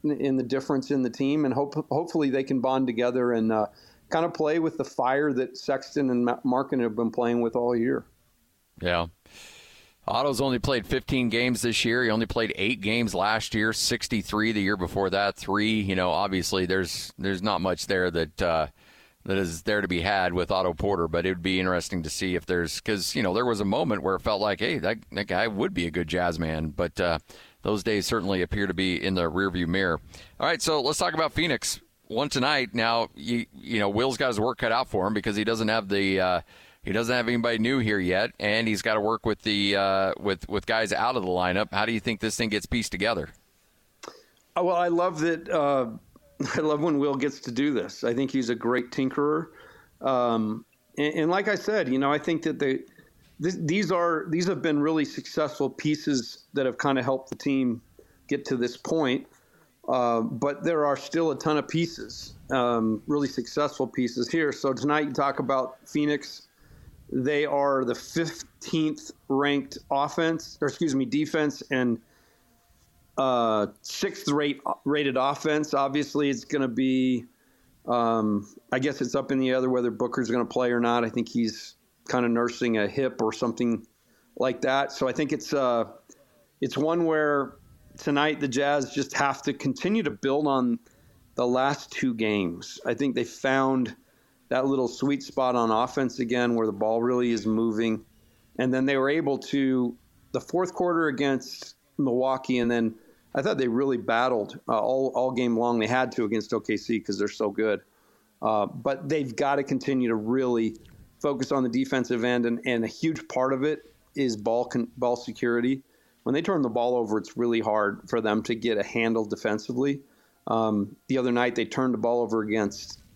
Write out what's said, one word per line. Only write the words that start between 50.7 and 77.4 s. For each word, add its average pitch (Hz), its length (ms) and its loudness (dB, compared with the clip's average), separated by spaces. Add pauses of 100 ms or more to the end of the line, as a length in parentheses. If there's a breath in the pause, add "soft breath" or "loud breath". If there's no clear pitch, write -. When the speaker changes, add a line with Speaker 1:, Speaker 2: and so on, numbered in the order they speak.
Speaker 1:
and, 151 160 0
and 165 160 2
like 190 160 2
I 208 80 2
said, 190 340 0
you 131 120 2
know, 139 120 2
I 151 60 2
think 160 240 -2
that 156 160 -2
they, 135 220 0 (600 loud breath)
th-, 180 200 -2
these 175 320 0
are, 170 360 2
these 170 200 0
have 156 120 -2
been 151 200 2
really 156 240 2
successful 139 640 -2
pieces 147 840 -2
that 135 140 0
have 123 120 -2
kinda 135 220 2
helped 131 300 -2
the - 60 -10
team 131 440 0 (460 loud breath)
get 139 200 -4
to 135 100 -2
this 120 200 -2
point. 139 480 0 (640 soft breath)
Uh, 120 320 2
but 139 440 -2
there 160 200 2
are 143 120 2
still 160 340 0
a 131 80 -2
ton 151 200 2
of - 100 -2
pieces, 156 640 -4 (160)
um, 117 560 2
really 143 220 0
successful 139 580 -2
pieces 120 420 -2
here. 160 220 0
So 135 220 -2
tonight 147 340 0
you 139 60 -6
talk 139 260 0
about 131 380 -2 (120)
Phoenix. 147 600 -2 (640 soft breath)
They 143 300 0
are 139 400 2
the 120 100 0
fifteenth - 1160 -4 (180)
ranked 139 480 0 (140)
offense, 160 720 0
or 143 60 2
excuse 143 260 -2
me, 135 100 2
defense, 147 640 0
and, 123 300 2 (1200 soft breath)
uh, 117 480 2 (160)
sixth - 460 -6
rate, 147 340 0 (240)
rated 139 320 2
offense. 147 560 0
Obviously, 139 560 0
it's 117 140 -4
gonna 139 240 -2
be, 131 580 2 (600 soft breath)